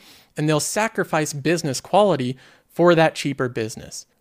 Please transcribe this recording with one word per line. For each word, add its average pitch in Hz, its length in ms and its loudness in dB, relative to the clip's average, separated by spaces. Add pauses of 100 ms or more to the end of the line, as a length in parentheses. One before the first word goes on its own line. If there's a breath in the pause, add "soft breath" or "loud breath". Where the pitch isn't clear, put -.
(360 soft breath)
and 151 120 -2
they'll 151 120 2
sacrifice 175 720 -2
business 147 480 -2
quality 151 560 0 (300 soft breath)
for 175 280 4
that 160 200 4
cheaper 135 340 -4
business. - 560 -10 (160)